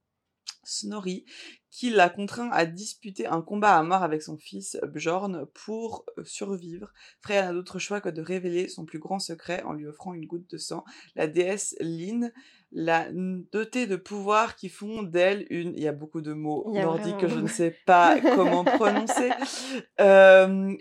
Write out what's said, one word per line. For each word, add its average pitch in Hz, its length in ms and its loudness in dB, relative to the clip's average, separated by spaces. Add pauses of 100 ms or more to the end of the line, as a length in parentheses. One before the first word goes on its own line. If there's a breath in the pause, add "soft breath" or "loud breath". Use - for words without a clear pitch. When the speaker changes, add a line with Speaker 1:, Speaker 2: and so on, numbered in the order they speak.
(680)
Speaker 1:
Snorri, 202 560 -8 (460 loud breath)
qui 247 200 -4
la 185 180 6
contraint 202 420 -8
à 165 160 2
disputer 196 600 -12
un 165 120 -2
combat 202 360 2
à 160 80 4
mort 185 180 0
avec 156 180 -4
son 156 160 -14
fils - 460 -14
Bjorn 160 720 -6
pour, 220 500 -12 (140)
euh, - 60 -14
survivre. 190 680 -12 (280 soft breath)
Freya 202 240 0
n'a 180 80 -4
d'autre 180 260 -8
choix 202 220 -6
que 185 80 -8
de 160 120 -10
révéler 180 460 -6
son - 180 -14
plus 156 140 -14
grand 190 220 -8
secret 170 420 -10
en 156 120 -10
lui 151 120 -12
offrant 151 260 -16
une 160 140 -12
goutte 170 240 -12
de 165 80 -14
sang. - 260 -12 (300 loud breath)
La 160 140 -2
déesse 180 500 -4
Lyn 196 540 -6 (400 soft breath)
l'a 165 380 0
n-, 185 420 -6
dotée 220 340 -4
de 196 80 -2
pouvoirs 208 600 -2
qui 190 120 -14
font 208 360 -10
d'elle 180 460 2
une, 170 260 -6
il 147 80 -8
y 151 40 0
a 147 40 -4
beaucoup 156 280 -12
de 151 120 -10
mots 151 400 -6
Speaker 2:
Il 202 60 -2
y - 20 0
a 190 40 0
Speaker 1:
nordiques 165 200 -2 (100)
Speaker 2:
vraiment 196 60 -6
Speaker 1:
que 180 80 0
je 160 80 -2
ne 160 60 -4
Speaker 2:
beaucoup. 165 100 -4
Speaker 1:
sais 170 240 -2 (100)
pas 175 340 8
comment 208 440 4
Speaker 2:
<laughs> - 0 -
Speaker 1:
prononcer, 226 680 2 (680 loud breath)
euh, 190 800 10